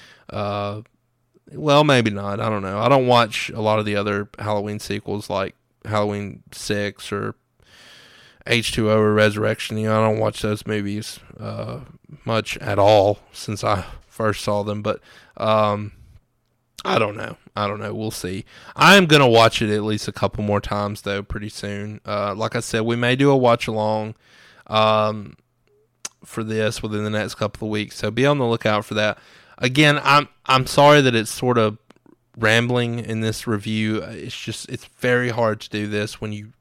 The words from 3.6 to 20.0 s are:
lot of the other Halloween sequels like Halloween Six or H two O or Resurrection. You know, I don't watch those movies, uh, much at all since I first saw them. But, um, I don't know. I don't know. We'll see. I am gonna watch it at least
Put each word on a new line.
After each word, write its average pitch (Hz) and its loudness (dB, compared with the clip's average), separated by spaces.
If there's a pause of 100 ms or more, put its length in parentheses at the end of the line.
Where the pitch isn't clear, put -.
lot 107 2
of 107 -2
the 104 -2
other 101 -2 (120)
Halloween 107 -4
sequels 104 -8
like 95 -4 (300)
Halloween 104 -4
Six - -6
or 104 -6 (1120)
H 117 0
two 107 2
O 110 4
or 107 4
Resurrection. 107 0
You 107 -2
know, 110 2
I 110 2
don't 110 -2
watch 107 -2
those 104 -4
movies, 104 -6 (200)
uh, 110 -10 (440)
much 113 -4
at 101 -4
all 104 6 (120)
since - -10
I 104 0 (220)
first 107 -4
saw 104 -2
them. 104 -6
But, 107 -4 (380)
um, 104 0 (920)
I 190 0
don't 104 -2
know. - -12 (180)
I 104 -2
don't 104 -6
know. 104 -10
We'll 107 -6
see. 92 -10 (300)
I 170 8
am 196 6
gonna 147 6
watch 113 6
it 107 0
at 104 0
least 107 -4